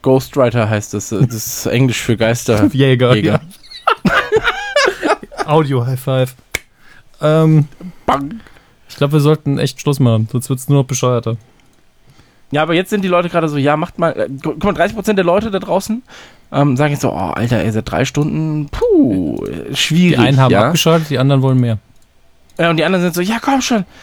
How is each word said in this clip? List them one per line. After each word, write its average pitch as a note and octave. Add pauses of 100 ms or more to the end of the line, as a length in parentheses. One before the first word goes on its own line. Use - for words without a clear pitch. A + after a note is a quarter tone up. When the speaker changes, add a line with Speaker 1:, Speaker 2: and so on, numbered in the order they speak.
Speaker 1:
Ghostwriter B2
heißt G#2
das. -
Das A#2+
ist -
Englisch B2
für A2+
Geister. A2+
Speaker 2:
<laughs> -
Jäger, B2+
Speaker 1:
Jäger. G#2+ (640)
Speaker 2:
ja. -
<laughs> -
Audio C#3
High C3
Five. C3 (880)
Ähm, D#3 (360)
Speaker 1:
Bang. G#3+ (480)
Speaker 2:
ich -
glaub, C#3+
wir D#3
sollten C#3+
echt -
Schluss C#3+
machen, A2+
sonst B2
wird's C3
nur C#3+
noch C3
bescheuerter. A#2+ (1120)
Speaker 1:
Ja, C#3+
aber E3
jetzt F3+
sind G#3
die F#3+
Leute F3
gerade E3
so, D3
ja, C#3+
macht E3+
mal, E3
äh, -
gu-, C#3
guck D#3+
mal, G3+
dreißig G3+
Prozent G#3
der F#3
Leute G3+
da F#3+
draußen, G3+ (480)
ähm, C#3
sagen D3
jetzt C#3+
so, C3+
oh, F2
Alter, A#2+
ey, A2
seit A2
drei F#2
Stunden, D3+
puh, A2
äh, C2+
schwierig, E3
Speaker 2:
Die A#2
einen C3+
haben C3
Speaker 1:
ja? G2+
Speaker 2:
abgeschaltet, E3
die C#3
anderen C3+
wollen C3
mehr. A#2 (800)
Speaker 1:
Ja, E3+
und D#3+
die D#3+
anderen F3+
sind F3
so, F3
ja, G#3+
komm C4+
schon, A3 (200)